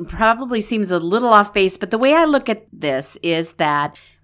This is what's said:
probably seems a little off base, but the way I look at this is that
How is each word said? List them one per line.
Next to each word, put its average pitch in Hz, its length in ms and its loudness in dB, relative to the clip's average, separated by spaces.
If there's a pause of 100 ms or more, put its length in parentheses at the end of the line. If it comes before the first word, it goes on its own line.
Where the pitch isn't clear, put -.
probably 226 520 -2
seems 208 300 -2
a 175 80 0
little 214 320 0
off 208 240 4
base, 190 240 0
but 196 120 -8
the 226 60 -2
way 269 180 2
I 330 120 4
look 285 240 0
at 156 200 -6
this 139 520 -6
is 165 300 -2
that 147 440 -2 (280)